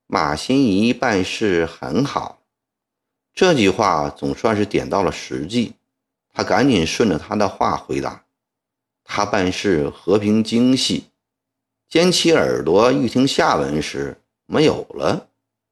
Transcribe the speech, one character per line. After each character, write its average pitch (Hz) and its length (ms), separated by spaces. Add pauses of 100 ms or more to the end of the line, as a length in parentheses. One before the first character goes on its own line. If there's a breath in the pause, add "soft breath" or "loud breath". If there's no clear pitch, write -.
：“马 78 280
新 139 280
贻 107 280
办 113 320
事 87 440
很 82 360
好。” - 360 (960)
这 185 180
句 104 160
话 87 400
总 69 240
算 110 240
是 104 80
点 65 240
到 95 140
了 80 80
实 67 340
际， 113 280 (600)
他 110 100
赶 101 240
紧 90 200
顺 117 200
着 78 120
他 - 160
的 104 120
话 98 300
回 67 240
答 - 240 (800)
：“他 - 180
办 95 280
事 80 380
和 - 280
平 107 260
精 123 320
细。” - 280 (840)
尖 170 240
起 165 200
耳 67 320
朵 101 280
欲 139 160
听 127 200
下 151 300
文 71 220
时， 69 400 (280)
没 131 160
有 - 260
了， 90 380 (440)